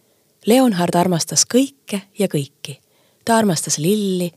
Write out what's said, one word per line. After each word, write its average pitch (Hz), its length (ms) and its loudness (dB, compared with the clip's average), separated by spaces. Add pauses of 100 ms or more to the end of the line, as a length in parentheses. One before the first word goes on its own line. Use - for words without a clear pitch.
(460)
Leonhard 202 500 2
armastas 175 480 0 (100)
kõike 240 460 -2 (200)
ja 190 80 2
kõiki. 143 500 -6 (480)
Ta 226 100 2
armastas 196 420 0
lilli, 185 600 -2